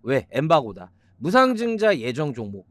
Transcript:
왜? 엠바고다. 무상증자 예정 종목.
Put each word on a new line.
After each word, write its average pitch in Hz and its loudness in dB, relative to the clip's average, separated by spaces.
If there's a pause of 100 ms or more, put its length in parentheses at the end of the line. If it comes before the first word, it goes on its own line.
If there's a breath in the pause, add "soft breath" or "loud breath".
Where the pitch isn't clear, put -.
왜? 127 -2
엠바고다. 123 0 (260)
무상증자 220 2
예정 127 -4
종목. 101 -10